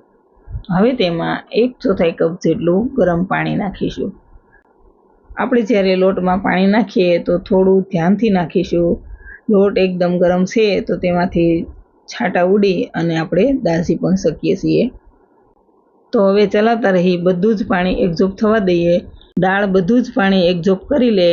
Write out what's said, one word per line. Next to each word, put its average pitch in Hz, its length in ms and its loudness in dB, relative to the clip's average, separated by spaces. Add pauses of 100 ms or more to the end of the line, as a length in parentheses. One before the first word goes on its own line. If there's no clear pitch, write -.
(680)
હવે 196 240 2
તેમાં 165 440 -4 (140)
એક 247 280 0
ચોથાઈ 185 320 0
કપ 165 220 -2 (100)
જેટલું 170 440 0
ગરમ 180 380 0
પાણી 156 300 -4
નાખીશું. 180 560 -6 (1200)
આપણે 240 320 -2
જ્યારે 190 340 0
લોટમાં 185 440 0
પાણી 190 280 0
નાખીએ 185 520 2
તો 175 180 -2
થોડું 190 440 2
ધ્યાનથી 196 480 0
નાખીશું. 175 640 0 (580)
લોટ 196 280 4
એકદમ 180 400 0
ગરમ 180 280 2
છે 220 220 0 (140)
તો - 160 -6
તેમાંથી 175 560 0 (560)
છાંટા 180 340 -2
ઉડી 190 360 2 (140)
અને 165 240 -2
આપણે 165 360 0
દાઝી 170 420 -2
પણ 165 200 -2
શકીએ 160 400 -2
છીએ. 160 280 0 (1300)
તો 240 60 2
હવે 196 280 2
ચલાવતા 214 440 0
રહી 180 260 2
બધું 180 380 0
જ 196 120 -6
પાણી 185 360 -2
એબ્ઝોર્બ 190 320 0
થવા 220 240 0
દઈએ. 175 360 2 (460)
દાળ 190 260 0
બધું 190 360 2
જ 254 120 -6
પાણી 190 320 2
એબ્ઝોર્બ 180 400 0
કરી 254 240 2
લે 180 220 4